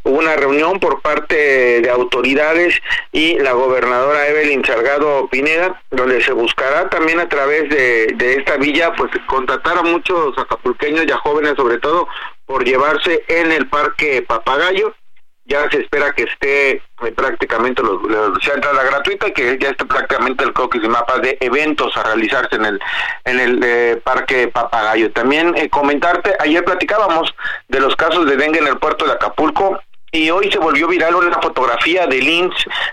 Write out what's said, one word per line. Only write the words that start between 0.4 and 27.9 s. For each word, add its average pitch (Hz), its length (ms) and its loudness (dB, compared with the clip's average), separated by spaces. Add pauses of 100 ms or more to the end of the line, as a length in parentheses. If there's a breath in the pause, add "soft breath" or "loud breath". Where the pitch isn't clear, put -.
por 156 220 0
parte 147 800 2
de 123 80 2
autoridades 139 880 2 (360 loud breath)
y 156 260 2
la 135 140 2
gobernadora 127 760 2
Evelyn 147 380 0
Salgado 139 640 2
Pineda, 160 520 0 (100)
donde 127 300 2
se 139 120 0
buscará 135 560 0
también 165 320 0
a 170 80 -4
través 147 400 0
de, 123 460 2
de 123 200 2
esta 143 220 0
villa, 139 380 2
pues, 120 160 -2 (160)
contratar 135 500 0
a 175 60 0
muchos 165 540 0
acapulqueños 147 720 -2
y 139 40 0
a 123 60 0
jóvenes, 147 380 0
sobre 131 240 2
todo, 151 280 0 (380 loud breath)
por 131 200 -2
llevarse 151 640 2
en 165 240 2
el 135 160 -2
Parque 147 580 0
Papagayo. 165 680 0 (520)
Ya 143 240 0
se 143 120 0
espera 143 320 -2
que 117 100 -2
esté, 139 480 0
eh, 104 100 -2 (320)
prácticamente 127 720 -2
los, 98 200 0
los, 107 380 0
sea 143 120 0
entrada 139 280 0
gratuita, 143 500 0
que 131 280 0
ya 139 120 0
esté - 120 -6
prácticamente 127 580 -2
el 120 120 -2
croquis 123 280 0
y 110 60 -2
mapas 120 340 0
de 131 200 -2
eventos 139 560 0
a 110 60 -2
realizarse 113 520 0
en 110 80 0
el, 101 160 -2 (460 loud breath)
en 127 160 0
el, 123 200 2
eh, 120 400 2
Parque 127 460 0
Papagayo. 113 640 0
También, 151 460 2
eh, 143 120 -2
comentarte, 147 720 0
ayer 156 240 2
platicábamos 175 720 0 (320 loud breath)
de 135 140 0
los 131 160 2